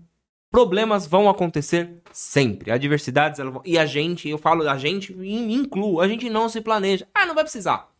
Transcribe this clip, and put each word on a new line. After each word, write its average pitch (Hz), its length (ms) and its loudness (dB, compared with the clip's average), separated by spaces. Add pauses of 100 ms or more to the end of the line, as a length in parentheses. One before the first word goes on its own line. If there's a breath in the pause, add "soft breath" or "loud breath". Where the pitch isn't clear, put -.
(500)
problemas 214 560 2
vão 196 220 4
acontecer 170 680 0 (160)
sempre. 113 580 0
Adversidades, 143 720 0
elas 131 120 -8
vão, 131 120 -12
e 165 120 2
a 160 80 4
gente, 151 440 -4
eu 151 80 -4
falo 160 320 2
a 139 80 0
gente, 190 340 -4
e 190 300 -8
me 220 120 -2
incluo, 208 460 -2
a 185 80 4
gente 226 220 -4
não 220 180 0
se 220 140 -6
planeja. 202 520 -2
"Ah, 403 120 2
não 330 100 -4
vai 311 80 2
precisar. 170 560 -4